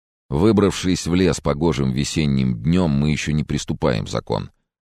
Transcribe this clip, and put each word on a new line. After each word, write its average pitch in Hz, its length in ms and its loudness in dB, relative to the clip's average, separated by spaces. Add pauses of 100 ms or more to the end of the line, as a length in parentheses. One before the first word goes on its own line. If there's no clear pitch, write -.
(300)
Выбравшись 92 800 2
в 85 80 0
лес 90 260 2
погожим 69 500 0
весенним 65 720 0
днём, 85 300 2
мы 71 180 0
ещё 73 220 -2
не 76 120 0
приступаем 69 600 -2
закон. 50 460 -6 (340)